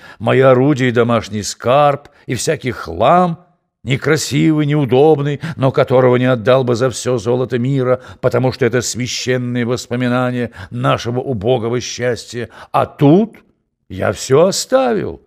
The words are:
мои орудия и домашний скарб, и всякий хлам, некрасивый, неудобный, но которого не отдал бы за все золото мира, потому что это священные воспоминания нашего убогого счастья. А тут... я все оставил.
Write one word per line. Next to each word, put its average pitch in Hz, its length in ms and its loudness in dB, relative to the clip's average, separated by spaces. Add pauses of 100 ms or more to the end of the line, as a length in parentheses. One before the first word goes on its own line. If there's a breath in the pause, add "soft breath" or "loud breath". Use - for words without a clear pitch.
(200 loud breath)
мои 123 220 2
орудия 131 480 4
и - 20 -2
домашний 113 500 0
скарб, 139 680 0 (180 soft breath)
и 135 80 -6
всякий 131 360 -4
хлам, 160 760 0 (360)
некрасивый, 151 840 0
неудобный, 143 760 2 (140 loud breath)
но 127 160 0
которого 127 460 4
не 127 140 2
отдал 127 320 2
бы 123 120 0
за 123 160 0
все 123 260 -4
золото 123 400 -2
мира, 127 420 0 (220 loud breath)
потому 123 300 0
что - 120 -4
это 120 180 0
священные 123 840 -4
воспоминания 123 840 -4 (180 loud breath)
нашего 123 500 -4
убогого 117 600 -2
счастья. 117 680 -6 (220 loud breath)
А 123 140 0
тут... 165 540 2 (500)
я 95 220 -4
все 151 360 2
оставил. 196 800 -2